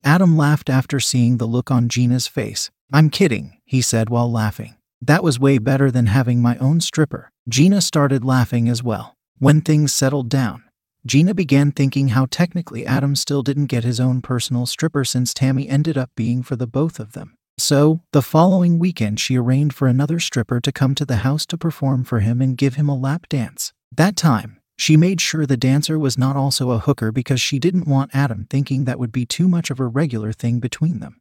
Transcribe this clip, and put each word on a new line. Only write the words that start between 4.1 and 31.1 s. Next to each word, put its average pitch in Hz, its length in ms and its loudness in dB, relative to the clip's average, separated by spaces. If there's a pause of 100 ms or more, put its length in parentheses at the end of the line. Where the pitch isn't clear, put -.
laughing. 110 440 -6 (240)
"That 156 240 2
was 135 160 0
way 135 200 4
better 131 320 0
than 120 160 2
having 120 340 2
my 120 160 2
own 143 220 0
stripper." - 520 -4 (160)
Gina 170 340 4
started 139 440 0
laughing 123 420 0
as 120 140 -2
well. 110 340 -6 (220)
When 147 240 4
things 151 320 2
settled 135 340 -2
down, 123 360 -2 (420)
Gina 160 280 4
began 143 380 2
thinking 139 380 0
how 131 160 2
technically - 600 -6
Adam 139 300 0
still 139 280 -2
didn't 143 240 -2
get 120 160 -2
his 120 160 -2
own 127 220 0
personal 123 440 -4
stripper 147 400 -2
since 123 280 -2
Tammy 135 360 -2
ended 147 280 0
up 127 180 -4
being 120 260 -2
for 127 140 -6
the 120 120 -6
both 151 320 -4
of 110 140 -12
them. - 220 -16 (240)
So, 151 420 2 (100)
the 143 120 4
following 175 560 4
weekend 117 400 -2
she 127 180 0
arranged 131 380 2
for 135 120 0
another 143 320 2
stripper 123 400 -2
to 135 120 -2
come 135 240 0
to 147 100 -4
the 127 120 -2
house 135 300 -2
to 170 100 -8
perform 135 460 -2
for 123 160 -2
him 117 220 0
and 131 160 0
give 135 180 0
him 147 140 0
a 139 80 -2
lap 135 320 -4
dance. - 440 -6 (220)
That 180 200 2
time, - 440 0 (180)
she 156 200 4
made 170 240 2
sure 156 240 -2
the 131 120 0
dancer 139 400 0
was 139 200 -2
not 131 180 0
also 135 360 0
a 113 80 0
hooker 113 320 -2
because 123 280 -2
she 139 200 -2
didn't 175 280 0
want 135 280 0
Adam 117 340 -2
thinking 135 360 -2
that 123 140 -4
would 120 120 -4
be 123 140 -4
too 175 220 0
much 170 220 0
of 131 100 -6
a 127 80 -2
regular 117 460 -4
thing 120 260 -2
between 156 400 -4
them. - 220 -14